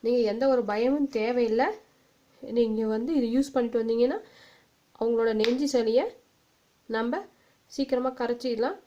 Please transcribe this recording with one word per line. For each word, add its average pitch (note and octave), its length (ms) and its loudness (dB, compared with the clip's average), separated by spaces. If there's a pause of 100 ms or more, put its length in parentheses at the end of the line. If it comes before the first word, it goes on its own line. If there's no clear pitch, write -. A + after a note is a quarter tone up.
நீங்க A#3+ 160 2 (100)
எந்த A3+ 180 -2
ஒரு B3+ 220 4
பயமும் C4+ 420 0
தேவையில்லை. A#3 560 2 (760)
நீங்க A3+ 460 0
வந்து A3 280 -2
இது A#3+ 180 2
யூஸ் C#4 200 0
பண்ணிட்டு A#3+ 280 0
வந்தீங்கன்னா A#3 360 2 (760)
அவங்களோட A3+ 380 0
நெஞ்சு A#3+ 380 0
சளியை A#3 340 2 (840)
நம்ம A#3+ 320 -4 (500)
சீக்கிரமா B3+ 420 -2
கரைச்சிடலாம். A#3+ 720 -4